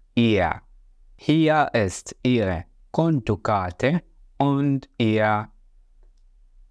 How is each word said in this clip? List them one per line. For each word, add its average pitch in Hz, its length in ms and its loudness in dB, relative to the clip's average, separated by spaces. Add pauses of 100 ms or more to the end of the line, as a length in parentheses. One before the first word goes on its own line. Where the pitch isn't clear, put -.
(160)
Ihr. 101 460 2 (540)
Hier 156 580 2
ist 101 500 -4
Ihre 101 400 0 (260)
Kontokarte 123 1120 -2 (360)
und 139 500 0 (100)
Ihr 107 500 0 (1200)